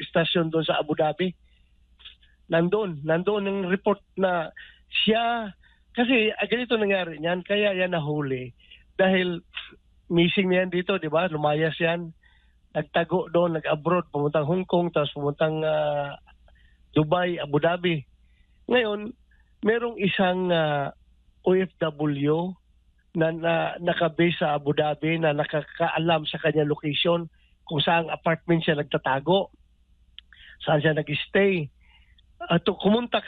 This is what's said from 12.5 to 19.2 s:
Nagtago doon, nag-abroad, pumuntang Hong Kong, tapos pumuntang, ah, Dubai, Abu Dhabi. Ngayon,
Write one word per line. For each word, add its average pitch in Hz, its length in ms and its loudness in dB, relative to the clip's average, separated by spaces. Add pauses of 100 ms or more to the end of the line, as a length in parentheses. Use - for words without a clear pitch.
Nagtago 165 640 -2
doon, 170 240 2
nag-abroad, 165 560 0
pumuntang 147 320 0
Hong 180 160 0
Kong, 175 320 0
tapos 147 160 0
pumuntang, 151 560 -2
ah, 147 480 -2 (800)
Dubai, 175 480 0
Abu 143 160 0
Dhabi. 170 480 0 (640)
Ngayon, 214 400 0 (560)